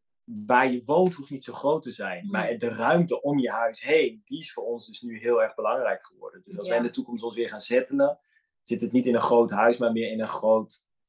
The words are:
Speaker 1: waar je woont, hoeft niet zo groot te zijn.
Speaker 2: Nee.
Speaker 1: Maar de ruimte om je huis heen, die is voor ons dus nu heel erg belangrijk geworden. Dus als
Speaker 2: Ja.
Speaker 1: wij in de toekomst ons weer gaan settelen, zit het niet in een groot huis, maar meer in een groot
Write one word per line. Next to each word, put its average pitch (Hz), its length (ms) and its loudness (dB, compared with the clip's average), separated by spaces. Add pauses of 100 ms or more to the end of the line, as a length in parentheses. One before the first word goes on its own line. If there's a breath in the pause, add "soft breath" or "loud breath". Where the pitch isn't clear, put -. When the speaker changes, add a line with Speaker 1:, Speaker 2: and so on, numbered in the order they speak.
(240)
Speaker 1:
waar 120 480 2
je 120 120 -4
woont, 175 300 4
hoeft 139 160 -16
niet 135 140 -10
zo 123 80 -12
groot 147 300 -2
te 123 100 -10
zijn. 92 300 -8
Speaker 2:
Nee. 98 80 -10
Speaker 1:
Maar 110 280 -2
de 117 100 -4
ruimte 135 540 2
om 143 160 0
je 120 120 0
huis 113 320 -2
heen, 143 420 0
die - 140 -10
is - 140 -8
voor - 120 -10
ons 117 220 -6
dus 110 160 -10
nu 117 160 -12
heel 113 240 2
erg 110 120 0
belangrijk 110 520 -2
geworden. - 380 -18
Dus - 120 -14
als - 100 -8
Speaker 2:
Ja. 180 60 -6
Speaker 1:
wij 117 80 2
in 120 60 0
de 120 60 -4
toekomst 120 320 -8
ons 113 120 -6
weer 117 120 -2
gaan 107 120 -10
settelen, 139 580 2 (440)
zit 113 180 -4
het 120 120 -2
niet 123 140 4
in 123 80 4
een 113 60 2
groot 117 300 4
huis, 110 260 4
maar 117 160 0
meer 113 180 -2
in 110 100 -4
een 110 80 -4
groot - 580 0 (220)